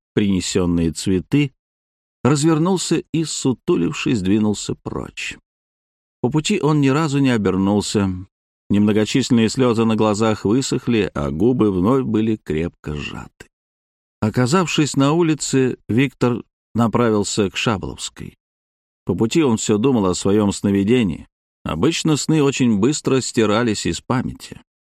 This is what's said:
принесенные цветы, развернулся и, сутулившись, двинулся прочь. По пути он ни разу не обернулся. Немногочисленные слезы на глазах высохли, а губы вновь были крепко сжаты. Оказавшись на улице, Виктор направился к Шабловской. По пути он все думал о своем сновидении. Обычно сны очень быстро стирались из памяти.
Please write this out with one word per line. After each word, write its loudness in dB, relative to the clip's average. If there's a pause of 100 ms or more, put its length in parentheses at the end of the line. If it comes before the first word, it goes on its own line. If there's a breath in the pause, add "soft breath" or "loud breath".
(140)
принесенные 0
цветы, -2 (720)
развернулся 2
и, -2
сутулившись, -2
двинулся 0
прочь. -12 (840)
По 0
пути -2
он 2
ни 4
разу 0
не 2
обернулся. 0 (600)
Немногочисленные 2
слезы 2
на 0
глазах 0
высохли, 0
а -4
губы 2
вновь 2
были 0
крепко -6
сжаты. -14 (760)
Оказавшись 0
на 2
улице, 0 (100)
Виктор 0 (300)
направился 0
к -12
Шабловской. -6 (680)
По -2
пути 0
он 2
все 0
думал 2
о 2
своем 2
сновидении. 0 (360)
Обычно 0
сны 0
очень 2
быстро 0
стирались 0
из -4
памяти. -8 (260)